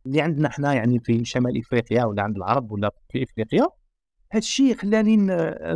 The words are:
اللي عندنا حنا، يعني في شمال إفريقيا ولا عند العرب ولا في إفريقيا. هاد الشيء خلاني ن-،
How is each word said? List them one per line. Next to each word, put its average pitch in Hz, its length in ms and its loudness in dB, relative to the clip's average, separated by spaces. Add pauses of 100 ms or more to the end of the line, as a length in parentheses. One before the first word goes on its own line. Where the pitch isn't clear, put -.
اللي 139 140 0
عندنا 151 280 0
حنا، 143 240 -2
يعني 123 260 2
في 117 260 0
شمال 120 340 -2
إفريقيا 117 460 0
ولا 104 180 -2
عند 104 140 -4
العرب 107 360 -2
ولا 104 180 -2 (180)
في 131 140 -4
إفريقيا. 143 460 0 (640)
هاد 220 100 0
الشيء 262 320 2
خلاني 220 420 2
ن-، 185 380 0 (220)